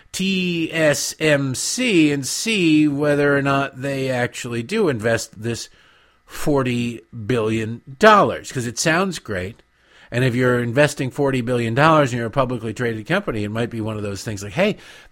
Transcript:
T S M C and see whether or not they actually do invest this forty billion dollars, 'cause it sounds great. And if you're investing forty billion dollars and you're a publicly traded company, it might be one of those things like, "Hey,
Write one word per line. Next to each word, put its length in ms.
T 600
S 460
M 380
C 560
and 120
see 640
whether 500
or 60
not 400
they 260
actually 540
do 260
invest 540
this 260
forty 720
billion 540
dollars, 540
'cause 140
it 120
sounds 400
great. 440
And 100
if 140
you're 260
investing 480
forty 300
billion 340
dollars 380
and 60
you're 100
a 20
publicly 420
traded 340
company, 360
it 80
might 200
be 100
one 160
of 80
those 180
things 220
like, 80
"Hey, 240